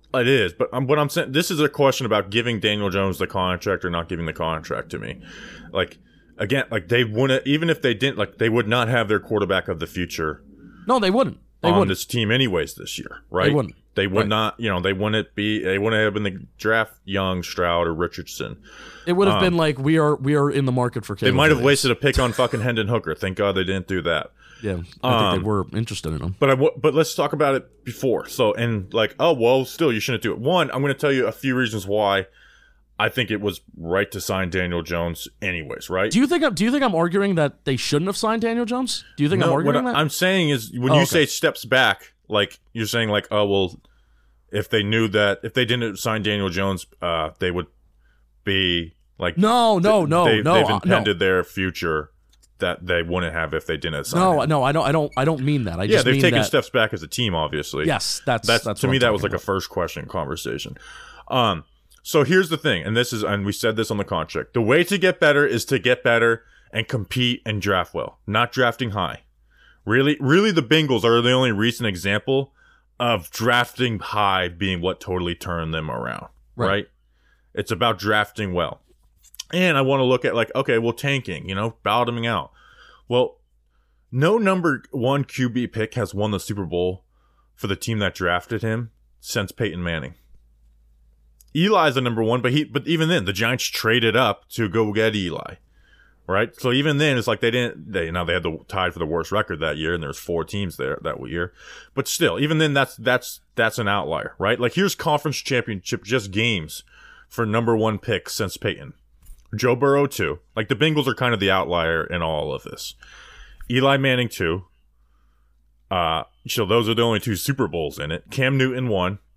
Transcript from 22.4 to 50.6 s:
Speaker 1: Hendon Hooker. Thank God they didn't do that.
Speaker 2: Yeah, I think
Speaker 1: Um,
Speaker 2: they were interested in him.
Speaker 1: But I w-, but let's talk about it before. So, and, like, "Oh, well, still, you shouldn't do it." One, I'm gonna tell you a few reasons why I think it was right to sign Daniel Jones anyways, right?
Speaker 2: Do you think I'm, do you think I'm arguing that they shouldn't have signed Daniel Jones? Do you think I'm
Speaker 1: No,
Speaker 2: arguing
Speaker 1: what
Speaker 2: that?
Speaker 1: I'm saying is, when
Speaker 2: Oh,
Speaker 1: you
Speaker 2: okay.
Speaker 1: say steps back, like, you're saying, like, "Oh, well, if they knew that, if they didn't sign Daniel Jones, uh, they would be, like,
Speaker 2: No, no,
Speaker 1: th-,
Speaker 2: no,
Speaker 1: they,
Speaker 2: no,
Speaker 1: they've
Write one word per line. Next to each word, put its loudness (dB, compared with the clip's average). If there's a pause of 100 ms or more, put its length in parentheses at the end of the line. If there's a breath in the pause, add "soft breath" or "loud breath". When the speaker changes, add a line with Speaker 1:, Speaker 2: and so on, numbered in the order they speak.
Speaker 1:
Hendon 0
Hooker. -2
Thank -4
God 2
they 2
didn't -2
do 0
that. 0 (320 loud breath)
Speaker 2:
Yeah, -2
I -2
think -10
Speaker 1:
Um, 2
Speaker 2:
they -4
were -2
interested -6
in -4
him. -6
Speaker 1:
But 2
I 4
w-, 2
but 0
let's 2
talk -2
about 2
it -10
before. -2
So, 0
and, -2
like, 0
"Oh, 4
well, 4
still, 0
you -2
shouldn't -2
do -2
it." -4
One, 2
I'm -4
gonna 0
tell 0
you 2
a -2
few -2
reasons -2
why 2 (760 soft breath)
I 2
think -2
it -2
was -4 (140)
right 0
to -8
sign -2
Daniel -2
Jones -4 (160)
anyways, -6
right? 0
Speaker 2:
Do 2
you 4
think 0
I'm, 0
do 0
you 2
think 2
I'm 0
arguing 2
that -2
they 0
shouldn't 0
have -4
signed 0
Daniel 0
Jones? -4 (120)
Do 0
you 2
think 2
I'm 4
Speaker 1:
No, 4
Speaker 2:
arguing 2
Speaker 1:
what 0
Speaker 2:
that? 2
Speaker 1:
I'm 2
saying 2
is, -2
when 0
Speaker 2:
Oh, 8
Speaker 1:
you 8
Speaker 2:
okay. 4
Speaker 1:
say 4
steps -2
back, 2 (140)
like, 0 (140)
you're -4
saying, 0
like, 0
"Oh, 2
well, 0 (720)
if -4
they 2
knew 2
that, 2
if -10
they 2
didn't -2
sign -2
Daniel 0
Jones, -2 (140)
uh, -2
they 0
would -4 (760)
be, 0 (240)
like, -2
Speaker 2:
No, 4
no, 4
Speaker 1:
th-, 0
Speaker 2:
no, 4
Speaker 1:
they, 4
Speaker 2:
no, 4
Speaker 1:
they've 6